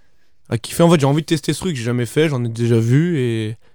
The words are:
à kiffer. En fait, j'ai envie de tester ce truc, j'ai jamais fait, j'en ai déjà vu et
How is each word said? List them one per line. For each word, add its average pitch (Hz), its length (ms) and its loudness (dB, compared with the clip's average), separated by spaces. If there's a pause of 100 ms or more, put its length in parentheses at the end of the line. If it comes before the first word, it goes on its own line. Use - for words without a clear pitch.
(480)
à 113 100 -2
kiffer. - 260 0
En 170 60 6
fait, 160 100 4
j'ai 139 60 2
envie 147 160 0
de - 40 -10
tester 160 260 -2
ce 143 60 -4
truc, 180 160 -4
j'ai 123 80 -8
jamais 120 240 -2
fait, 156 220 0
j'en 127 160 -2
ai 120 40 -4
déjà 117 300 0
vu 143 400 2
et 113 380 -4 (180)